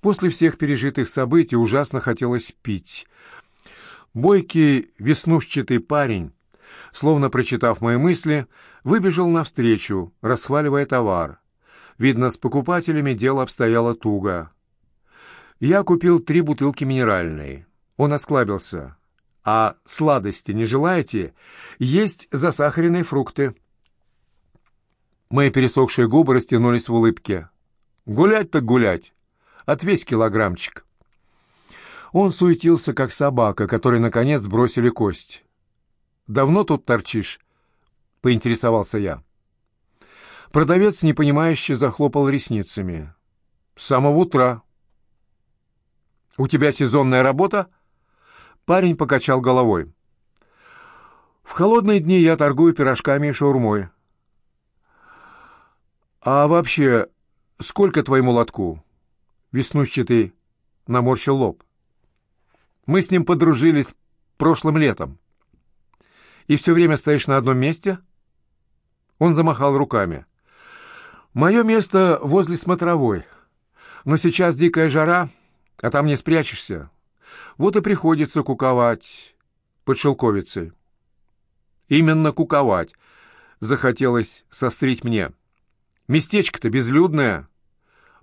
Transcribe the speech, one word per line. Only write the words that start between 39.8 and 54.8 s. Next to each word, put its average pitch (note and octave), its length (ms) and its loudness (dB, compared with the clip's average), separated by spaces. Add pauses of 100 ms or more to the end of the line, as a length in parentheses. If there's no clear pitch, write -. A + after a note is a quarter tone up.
Продавец, F3 520 2
непонимающе, D#3 720 0
захлопал C#3 540 0
ресницами. F#2+ 840 -6 (640)
«С - 100 -8
самого C#3+ 340 2
утра». B2+ 420 0 (1800)
«У C3+ 100 -2
тебя D3 240 0
сезонная C3 520 0
работа?» F3+ 440 0 (960)
Парень F3+ 320 2
покачал C3+ 460 0
головой. A#2 520 2 (1500)
«В - 80 -20
холодные G#3 480 2
дни F3+ 200 2
я D#3+ 180 4
торгую D3+ 360 4
пирожками C#3+ 540 0
и D3 60 -2
шаурмой». A2+ 560 0 (2250)